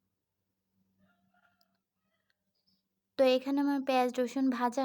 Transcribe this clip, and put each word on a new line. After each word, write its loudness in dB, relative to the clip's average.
তো 4
এখানে 0
আমার 0
পেঁয়াজ 0
রসুন -2
ভাজা -2